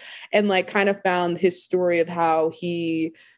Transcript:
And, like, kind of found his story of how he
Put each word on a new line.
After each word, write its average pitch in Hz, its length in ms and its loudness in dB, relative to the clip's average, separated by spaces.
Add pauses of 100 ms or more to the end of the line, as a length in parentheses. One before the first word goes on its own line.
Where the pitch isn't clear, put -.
(340)
And, 208 160 4
like, 185 180 2
kind 196 220 2
of 196 120 -2
found 180 360 0
his 175 260 0
story 175 360 0
of 165 100 0
how 165 440 2
he 165 600 -4 (240)